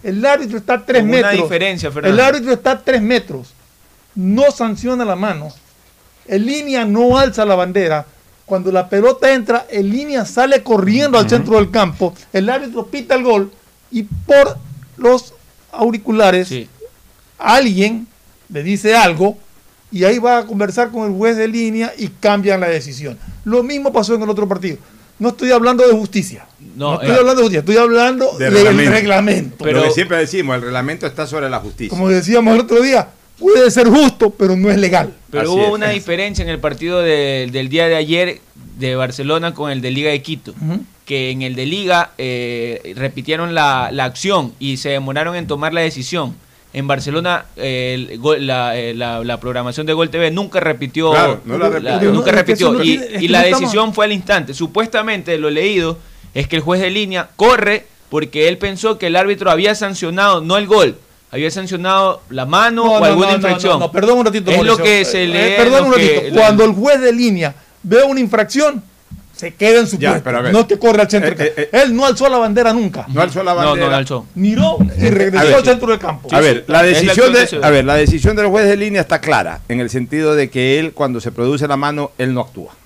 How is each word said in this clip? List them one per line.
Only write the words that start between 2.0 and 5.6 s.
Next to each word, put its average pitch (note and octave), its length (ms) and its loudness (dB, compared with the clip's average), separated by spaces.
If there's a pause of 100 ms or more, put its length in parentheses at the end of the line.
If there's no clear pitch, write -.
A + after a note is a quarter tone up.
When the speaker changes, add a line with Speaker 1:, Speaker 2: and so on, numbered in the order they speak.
Speaker 1:
árbitro C4 300 2
está A#3+ 200 0
a C4+ 80 -2
tres C4 220 0
metros. G3 460 -4 (640)
No G#3+ 380 2
sanciona A#3+ 520 -4
la F#3+ 120 -2
mano. F3 320 -6 (800)